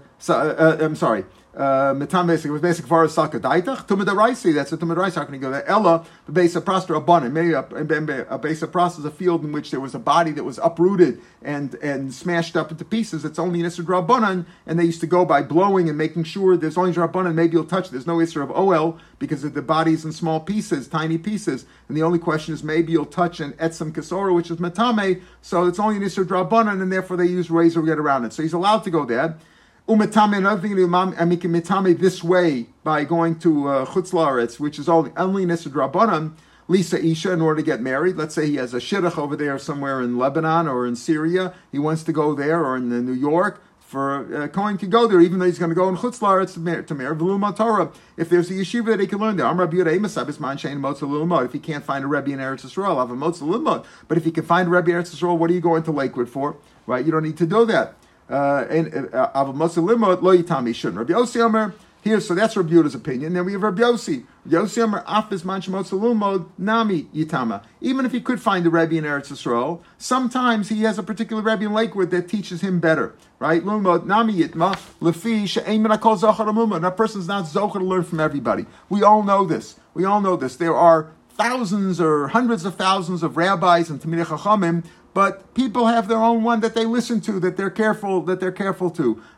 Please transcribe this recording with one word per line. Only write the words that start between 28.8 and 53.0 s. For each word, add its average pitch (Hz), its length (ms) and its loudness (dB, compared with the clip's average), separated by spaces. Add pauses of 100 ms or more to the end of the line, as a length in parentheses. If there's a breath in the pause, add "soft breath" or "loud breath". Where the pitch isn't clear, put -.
to - 80 -8
go 156 140 0
there. 131 340 -2 (480 soft breath)
Umetame, 208 520 4
another 196 240 0
thing, 202 100 -4
and 180 580 2
he 175 60 2
can 175 160 -2
metame 175 460 2
this 180 260 0
way 165 440 2 (160)
by 151 200 0
going 165 360 0
to, 147 280 2
uh, 135 160 0
Chutz 175 280 -4
La'aretz, 135 460 0
which 147 200 -6
is 147 100 -4
only, 165 260 4
only 190 280 -2
an 175 80 0
Isser 170 200 -4
Drabanan, 156 640 0 (360 soft breath)
Lisa 170 360 0
Isha, 165 280 0
in 170 100 0
order 156 180 2
to 147 60 -4
get 127 160 -2
married. 143 340 -2
Let's 156 180 -6
say 156 120 -2
he 147 80 0
has 127 180 -4
a 123 60 -4
shidduch 160 400 -2
over 147 180 -4
there 143 220 -4
somewhere 139 420 -6
in 123 160 -2
Lebanon 160 520 0
or 123 180 -2
in 120 100 -4
Syria. 170 560 -2 (180 loud breath)
He 135 80 -6
wants 156 260 -2
to 160 100 -2
go 151 200 2
there, 151 300 0
or 131 140 -2
in, 123 120 -4
uh, 120 100 -2
New 123 120 -2
York. 147 500 0 (160 soft breath)
For, 139 640 -6
uh, 147 40 -6
Kohen 196 300 -2
could 190 120 -6
go 233 160 4
there, 190 140 6
even 180 180 6
though 180 60 2
he's 175 140 2
gonna 165 160 0
go 185 160 2
in 185 60 0
Chutz 233 240 -6
La'aretz 190 340 2
to 170 60 -10
mar-, 165 200 -4
to - 140 -8
marry 139 200 -4
V'lu 196 400 0
Torah. 214 380 0 (240 loud breath)
If 165 140 -6
there's 175 200 4
a 190 40 -6
yeshiva 202 320 -4
that 220 140 2
he 196 60 0
can 202 120 -4
learn 214 180 0
there, 143 80 0
Am 160 160 0
Rabbi 170 160 0
Yehuda, 170 220 2
Emes 208 160 -2
Shabbos 139 260 -6
Man 135 160 -6
Shein 139 240 -8
Motza 139 260 -4
Lilmod. 151 380 0
If 127 80 -6
he 143 60 -6
can't 147 260 -10
find 139 220 -4
a - 20 -4
Rebbe 143 220 -2
in 139 80 -6
Eretz 131 240 -8
Yisrael, 185 340 -4
Av 123 140 0